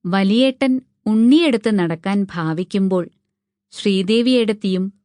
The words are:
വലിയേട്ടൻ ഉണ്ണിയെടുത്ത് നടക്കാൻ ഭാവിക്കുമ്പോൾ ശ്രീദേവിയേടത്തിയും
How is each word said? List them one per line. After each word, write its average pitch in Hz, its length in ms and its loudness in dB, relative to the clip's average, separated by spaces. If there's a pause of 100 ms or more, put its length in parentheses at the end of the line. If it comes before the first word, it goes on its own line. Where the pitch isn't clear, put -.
വലിയേട്ടൻ 254 720 0 (260)
ഉണ്ണിയെടുത്ത് 233 720 2
നടക്കാൻ 185 520 -2
ഭാവിക്കുമ്പോൾ 180 760 -2 (640)
ശ്രീദേവിയേടത്തിയും 208 1200 -2 (120)